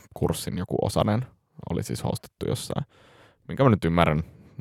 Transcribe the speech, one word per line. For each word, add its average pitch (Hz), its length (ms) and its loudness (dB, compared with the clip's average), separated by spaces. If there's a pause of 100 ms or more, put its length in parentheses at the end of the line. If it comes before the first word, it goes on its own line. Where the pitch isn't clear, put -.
(140)
kurssin - 440 -4
joku - 240 -4
osanen, 107 440 0 (440)
oli - 140 -2
siis - 200 -6
hostattu - 440 -6
jossain. - 380 -4 (640)
Minkä 85 160 0
mä 135 60 6
nyt 104 160 4
ymmärrän, 82 380 4 (380)